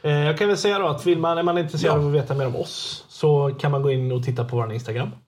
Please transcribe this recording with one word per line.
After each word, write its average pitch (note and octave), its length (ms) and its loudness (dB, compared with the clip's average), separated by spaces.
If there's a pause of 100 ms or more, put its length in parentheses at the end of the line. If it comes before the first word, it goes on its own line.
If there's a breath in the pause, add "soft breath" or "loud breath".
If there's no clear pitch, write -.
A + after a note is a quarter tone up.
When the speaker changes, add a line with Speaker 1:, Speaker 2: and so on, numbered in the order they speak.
Speaker 1:
Eh, D3+ 100 0
jag D3 260 2
kan G#3 100 2
väl G3 100 2
säga G3+ 220 0
då F#3 80 0
att D3 180 -4
vill E3+ 140 4
man, E3+ 180 0
är E3+ 60 -2
man F3 140 2
intresserad D#3 380 0
Speaker 2:
Ja. D3 40 2
Speaker 1:
av D3 80 2
att C#3+ 60 0
veta C#3+ 200 2
mer C3+ 140 0
om A#2+ 80 -4
oss - 540 -8
så C#3+ 500 2
kan C#3+ 120 0
man C#3 100 0
gå C#3 100 2
in B2+ 200 0
och B2 120 -2
titta A#2+ 220 -2
på A#2+ 100 -6
vår A2+ 180 -2
Instagram A#2+ 360 -6 (180)